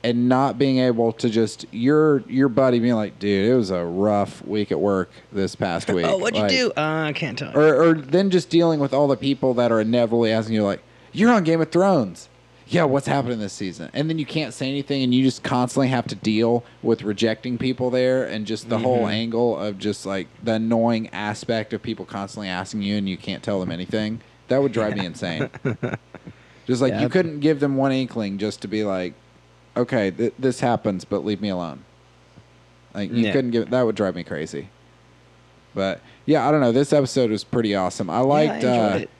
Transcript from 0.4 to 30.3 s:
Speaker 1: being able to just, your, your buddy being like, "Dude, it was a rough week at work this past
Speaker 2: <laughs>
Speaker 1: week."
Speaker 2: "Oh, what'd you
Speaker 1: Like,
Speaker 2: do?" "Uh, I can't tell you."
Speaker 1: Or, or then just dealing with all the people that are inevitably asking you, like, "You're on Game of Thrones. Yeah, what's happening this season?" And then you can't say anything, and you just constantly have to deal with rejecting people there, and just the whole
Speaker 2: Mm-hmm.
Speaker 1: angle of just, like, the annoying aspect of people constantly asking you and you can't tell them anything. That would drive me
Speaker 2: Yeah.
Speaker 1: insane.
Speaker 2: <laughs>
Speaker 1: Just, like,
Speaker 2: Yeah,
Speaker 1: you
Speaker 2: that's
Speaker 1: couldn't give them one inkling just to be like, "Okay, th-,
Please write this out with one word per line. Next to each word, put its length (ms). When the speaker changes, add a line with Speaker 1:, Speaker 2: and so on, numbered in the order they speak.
Speaker 1:
being 200
able 340
to 160
just, 440
your, 560
your 200
buddy 320
being 140
like, 260
"Dude, 300
it 40
was 160
a 140
rough 640
week 260
at 80
work 300
this 240
past 320
Speaker 2:
<laughs> 40
Speaker 1:
week." 140
Speaker 2:
"Oh, 120
what'd 180
you 60
Speaker 1:
Like, 100
Speaker 2:
do?" 240
"Uh, 320
I 60
can't 240
tell 140
you." 60
Speaker 1:
Or, 320
or 40
then 360
just 180
dealing 300
with 160
all 140
the 80
people 380
that 180
are 80
inevitably 520
asking 240
you, 80
like, 160
"You're 200
on 120
Game 160
of 120
Thrones. 560
Yeah, 160
what's 240
happening 320
this 120
season?" 420
And 140
then 120
you 60
can't 280
say 140
anything, 360
and 80
you 120
just 200
constantly 440
have 200
to 80
deal 460
with 220
rejecting 560
people 320
there, 340
and 220
just 220
the 100
whole 240
Speaker 2:
Mm-hmm. 80
Speaker 1:
angle 480
of 200
just, 280
like, 220
the 120
annoying 580
aspect 600
of 100
people 220
constantly 440
asking 340
you 140
and 120
you 80
can't 260
tell 180
them 120
anything. 480
That 140
would 100
drive 240
me 60
Speaker 2:
Yeah. 40
Speaker 1:
insane. 420
Speaker 2:
<laughs> 1000
Speaker 1:
Just, 160
like, 80
Speaker 2:
Yeah, 80
Speaker 1:
you 60
Speaker 2:
that's 80
Speaker 1:
couldn't 280
give 200
them 160
one 160
inkling 440
just 260
to 60
be 160
like, 300
"Okay, 360
th-, 280